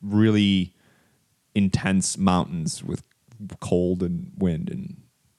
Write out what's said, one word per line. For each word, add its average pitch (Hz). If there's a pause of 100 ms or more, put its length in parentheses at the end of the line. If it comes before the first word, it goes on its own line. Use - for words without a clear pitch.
really 101 (800)
intense 95
mountains 87
with - (580)
cold 90
and 87
wind 90
and - (420)